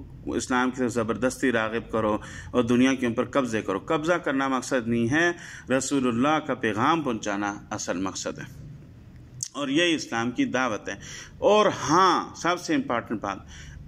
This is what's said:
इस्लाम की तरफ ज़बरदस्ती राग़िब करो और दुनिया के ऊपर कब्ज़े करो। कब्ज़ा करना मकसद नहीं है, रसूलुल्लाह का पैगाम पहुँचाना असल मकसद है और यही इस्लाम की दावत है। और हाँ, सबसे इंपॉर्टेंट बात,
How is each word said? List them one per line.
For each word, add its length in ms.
इस्लाम 360
की 60
तरफ 140
ज़बरदस्ती 600
राग़िब 400
करो 280
और 120
दुनिया 280
के 140
ऊपर 240
कब्ज़े 300
करो। 200
कब्ज़ा 380
करना 300
मकसद 380
नहीं 220
है, 260
रसूलुल्लाह 720
का 140
पैगाम 480
पहुँचाना 560
असल 300
मकसद 360
है 80
और 160
यही 240
इस्लाम 360
की 160
दावत 420
है। 100
और 280
हाँ, 640
सबसे 380
इंपॉर्टेंट 460
बात, 240